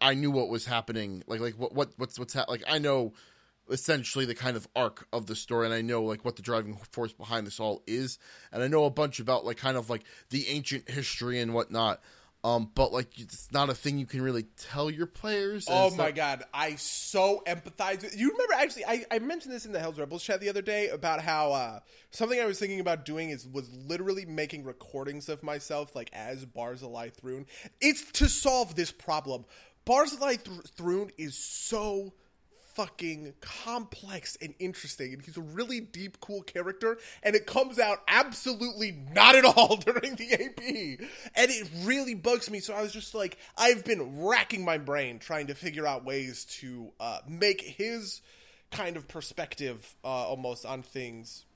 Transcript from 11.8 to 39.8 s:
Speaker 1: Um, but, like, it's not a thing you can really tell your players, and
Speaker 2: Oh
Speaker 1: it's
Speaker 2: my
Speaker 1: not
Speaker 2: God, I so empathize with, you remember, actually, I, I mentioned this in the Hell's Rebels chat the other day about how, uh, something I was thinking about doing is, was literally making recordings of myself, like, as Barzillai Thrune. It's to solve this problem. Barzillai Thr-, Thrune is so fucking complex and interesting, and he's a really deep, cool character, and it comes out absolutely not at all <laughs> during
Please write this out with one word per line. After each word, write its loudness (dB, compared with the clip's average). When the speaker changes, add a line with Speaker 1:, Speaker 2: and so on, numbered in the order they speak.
Speaker 1:
Um, 2
but, 2
like, -2
it's -16
not 2
a 0
thing -2
you -4
can -4
really 0
tell -6
your -4
players, -4
and 2
Speaker 2:
Oh 8
Speaker 1:
it's -2
Speaker 2:
my 4
Speaker 1:
not 0
Speaker 2:
God, 0
I 0
so 2
empathize -4
with, -10
you 4
remember, 2
actually, 2
I, 0
I 2
mentioned -6
this -10
in -12
the -2
Hell's -6
Rebels -6
chat -2
the -2
other -2
day 0
about 0
how, 2
uh, -2
something 0
I 2
was -2
thinking -2
about 0
doing -6
is, -8
was -8
literally -6
making -6
recordings -10
of -8
myself, -6
like, -10
as -10
Barzillai -10
Thrune. -10
It's 2
to 6
solve 4
this -2
problem. -4
Barzillai 4
Thr-, -12
Thrune -2
is -8
so -2
fucking -6
complex -10
and -10
interesting, -8
and -14
he's -16
a -10
really -6
deep, -12
cool -10
character, -4
and 4
it 6
comes 2
out 4
absolutely 2
not 12
at 12
all 10
<laughs> -4
during 2